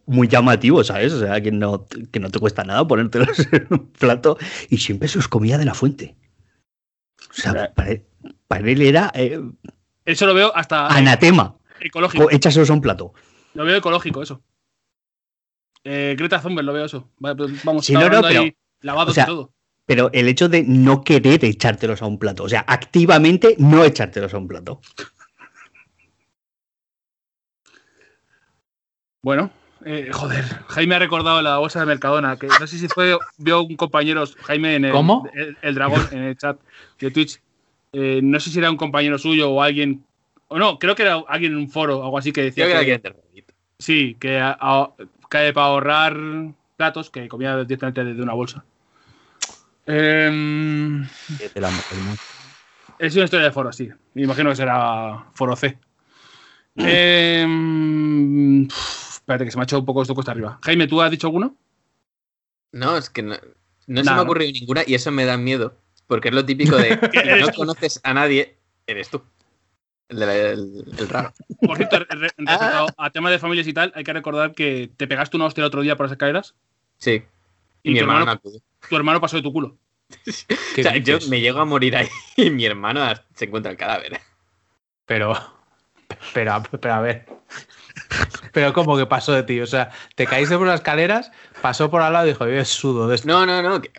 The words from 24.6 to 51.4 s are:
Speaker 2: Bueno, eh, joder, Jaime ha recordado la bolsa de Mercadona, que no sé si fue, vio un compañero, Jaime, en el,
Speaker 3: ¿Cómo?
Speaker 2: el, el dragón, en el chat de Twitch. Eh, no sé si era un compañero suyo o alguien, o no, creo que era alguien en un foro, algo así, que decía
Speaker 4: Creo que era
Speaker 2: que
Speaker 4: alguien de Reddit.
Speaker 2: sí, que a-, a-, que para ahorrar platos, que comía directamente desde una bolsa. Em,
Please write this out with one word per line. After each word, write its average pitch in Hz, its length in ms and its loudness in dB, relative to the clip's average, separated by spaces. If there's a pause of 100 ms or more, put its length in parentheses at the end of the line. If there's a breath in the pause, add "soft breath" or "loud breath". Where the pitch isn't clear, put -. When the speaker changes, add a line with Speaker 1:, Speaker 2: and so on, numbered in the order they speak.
Speaker 2:
Bueno, 139 300 0 (340)
eh, 151 260 -10
joder, 135 320 -6 (240)
Jaime 170 280 0
ha 175 40 2
recordado 165 420 0
la 143 160 0
bolsa 156 220 -4
de 160 60 0
Mercadona, 139 520 0
que 139 100 -10
no 151 200 0
sé 165 100 -12
si 170 100 -6
fue, 180 300 2 (200)
vio 165 260 2
un 160 120 -8
compañero, 151 500 -2 (180)
Jaime, 151 320 -2
en 139 100 2
el, 135 60 0
Speaker 3:
¿Cómo? 175 420 2
Speaker 2:
el, 147 280 -10
el 143 140 -4
dragón, 139 360 0
en 131 120 -8
el 131 140 -6
chat 143 220 -6 (400 soft breath)
de 131 120 -6
Twitch. 151 280 -2 (540)
Eh, 135 300 -2
no 143 160 2
sé 156 100 -8
si 165 100 -4
era 165 120 2
un 156 60 -4
compañero 147 400 -2
suyo 151 340 0
o 135 100 2
alguien, 143 420 0 (440)
o 156 100 -8
no, 180 220 0
creo 190 160 0
que 226 80 -2
era 170 240 0
alguien 160 260 -2
en 147 60 -4
un 143 100 -6
foro, 143 340 -2
algo 135 140 -6
así, 139 160 -4
que 147 80 -2
decía 135 240 -2
Speaker 4:
Creo 175 140 2
que - 0 - (120)
era 123 100 0
Speaker 2:
que 98 60 -14
Speaker 4:
alguien 95 60 -14 (100)
de - 60 -20
Reddit. - 220 -20 (280)
Speaker 2:
sí, 139 400 0
que 135 200 -2
a-, 135 200 -2
a-, 135 300 0 (400)
que 147 240 2
para 143 140 2
ahorrar 147 500 0 (580)
platos, 160 340 -4
que 123 200 -14
comía 131 280 -6
directamente 127 460 -6
desde 120 180 -8
una 120 120 -6
bolsa. 123 320 -8 (1200 soft breath)
Em, 151 1200 0 (500 loud breath)